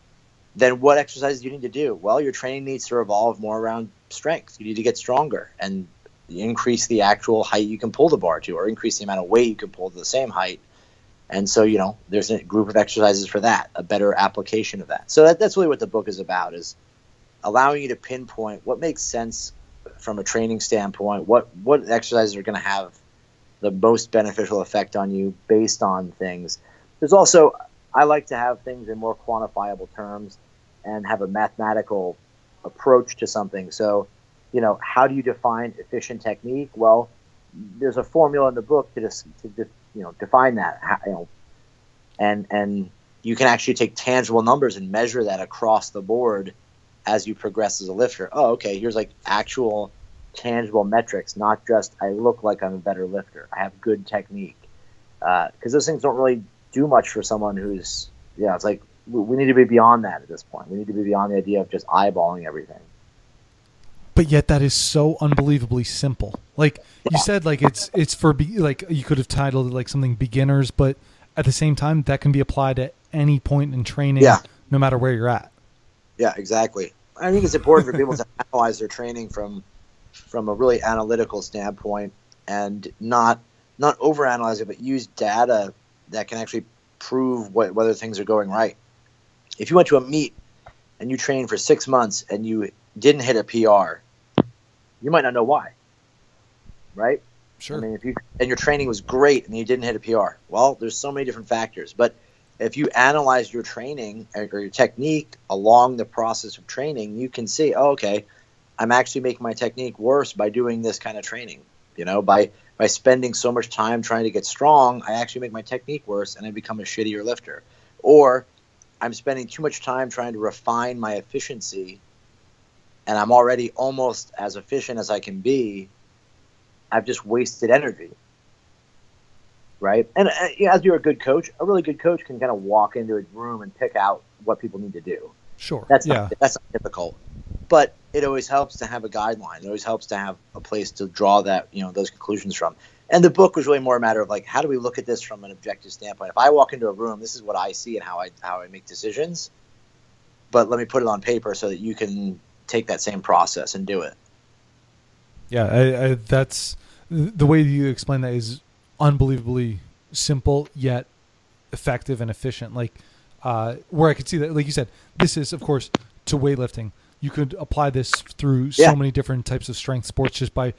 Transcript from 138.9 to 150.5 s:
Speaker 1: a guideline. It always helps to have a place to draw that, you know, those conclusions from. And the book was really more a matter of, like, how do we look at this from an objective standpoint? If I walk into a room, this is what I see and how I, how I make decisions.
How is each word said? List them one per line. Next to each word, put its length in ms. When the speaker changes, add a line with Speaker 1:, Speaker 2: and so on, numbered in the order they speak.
Speaker 1:
a 40
guideline. 540
It 40
always 180
helps 220
to 100
have 200
a 60
place 320
to 140
draw 360
that, 300
you 100
know, 100
those 160
conclusions 480
from. 180
And 120
the 80
book 240
was 120
really 140
more 160
a 40
matter 200
of, 100
like, 160
how 160
do 60
we 100
look 200
at 80
this 140
from 240
an 60
objective 420
standpoint? 380
If 80
I 120
walk 220
into 160
a 40
room, 280
this 140
is 80
what 140
I 160
see 240
and 80
how 160
I, 100
how 220
I 60
make 180
decisions. 640